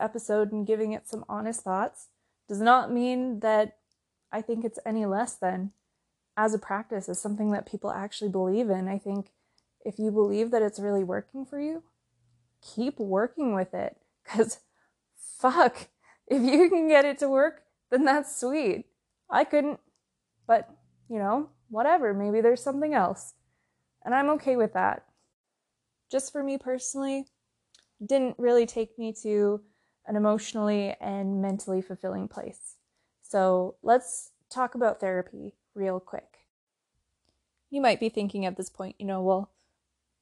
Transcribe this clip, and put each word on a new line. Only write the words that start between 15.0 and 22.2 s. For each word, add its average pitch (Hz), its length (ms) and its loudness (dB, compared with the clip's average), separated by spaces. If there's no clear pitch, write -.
fuck, - 720 2
if 269 140 2
you 294 300 8
can 330 180 2
get 285 160 8
it 277 140 -2
to 285 100 0
work, 277 380 2
then 262 140 4
that's 285 300 2
sweet. 254 520 -2
I 262 160 4
couldn't, 294 360 0
but, 226 240 2
you 226 100 -6
know, 226 320 0
whatever, 240 460 2
maybe 208 260 0